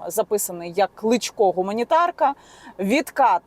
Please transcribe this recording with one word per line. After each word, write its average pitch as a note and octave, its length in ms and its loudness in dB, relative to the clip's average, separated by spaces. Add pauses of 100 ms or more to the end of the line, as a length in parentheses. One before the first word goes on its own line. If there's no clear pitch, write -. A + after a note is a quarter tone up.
записаний F3 680 -4
як F#3+ 200 0
Кличко A3 560 0
Гуманітарка. B3+ 840 0 (460)
Відкат G#3+ 680 2